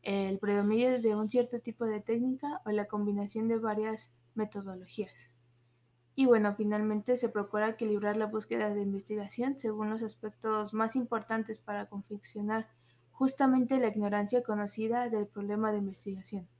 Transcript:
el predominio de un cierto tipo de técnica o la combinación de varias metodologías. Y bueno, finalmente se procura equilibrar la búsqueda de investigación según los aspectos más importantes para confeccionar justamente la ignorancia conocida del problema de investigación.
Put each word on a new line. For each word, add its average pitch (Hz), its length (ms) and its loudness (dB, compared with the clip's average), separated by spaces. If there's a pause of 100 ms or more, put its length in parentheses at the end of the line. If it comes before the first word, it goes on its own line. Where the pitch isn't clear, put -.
el 196 360 0
predominio 214 640 4
de 220 140 4
un 214 120 0
cierto 240 320 2
tipo 233 260 -6
de 214 140 -2
técnica 254 640 -2
o 214 60 -6
la 208 160 0
combinación 208 640 -2
de 226 100 2
varias 220 540 -2 (220)
metodologías. 196 1000 -8 (840)
Y 269 120 4
bueno, 208 300 6
finalmente 214 600 0
se 247 120 0
procura 208 420 0
equilibrar 208 460 0
la 214 100 0
búsqueda 214 460 -2
de 208 80 -2
investigación 208 800 -4
según 214 320 -2
los 226 120 -2
aspectos 214 680 -4
más 220 220 0
importantes 226 640 -2
para 208 280 -8
confeccionar 208 840 -6 (420)
justamente 262 680 4
la 233 80 4
ignorancia 208 540 2
conocida 220 680 -2
del 208 160 0
problema 208 460 -2
de 208 60 0
investigación. 190 680 -6 (120)